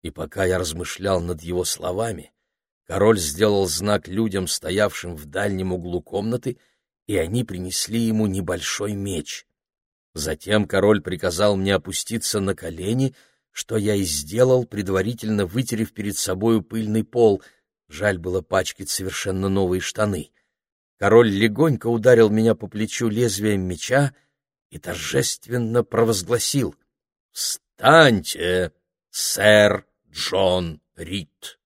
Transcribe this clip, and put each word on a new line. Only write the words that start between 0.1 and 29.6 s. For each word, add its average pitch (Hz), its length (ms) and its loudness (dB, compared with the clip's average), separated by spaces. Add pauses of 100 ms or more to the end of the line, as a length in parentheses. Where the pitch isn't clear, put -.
пока 85 340 -6
я 92 140 2
размышлял 90 640 -2
над 85 220 -6
его 87 220 -4
словами, 92 680 -6 (520)
король 98 340 2
сделал 95 480 0
знак 92 420 -2
людям, 95 380 -2
стоявшим 90 680 -2
в 73 100 -16
дальнем 95 460 -4
углу 87 280 -4
комнаты, 117 580 -6 (480)
и 104 100 -2
они 92 280 -2
принесли 95 560 -6
ему 110 260 0
небольшой 95 680 -4
меч. 98 520 -8 (680)
Затем 80 520 -2
король 101 360 2
приказал 92 540 0
мне 98 180 2
опуститься 104 680 -4
на 95 140 -2
колени, 101 600 -4 (440)
что - 180 -6
я 104 200 0
и 98 80 0
сделал, 110 600 2
предварительно 101 800 -2
вытерев 110 480 -4
перед 101 240 -6
собою 104 460 0
пыльный 110 400 -4
пол. 110 400 2 (460)
Жаль 98 280 -2
было 90 240 -2
пачкать 95 480 -4
совершенно 95 600 -4
новые 92 320 0
штаны. 98 500 -4 (680)
Король 110 320 6
легонько 113 600 2
ударил 113 420 6
меня 110 240 4
по 101 140 -8
плечу 110 400 -4
лезвием 104 540 0
меча 127 520 0 (560)
и - 80 -16
торжественно 117 1040 -2
провозгласил: 113 920 0 (560)
"Встаньте, 92 1400 2 (400)
сэр 104 760 4 (280)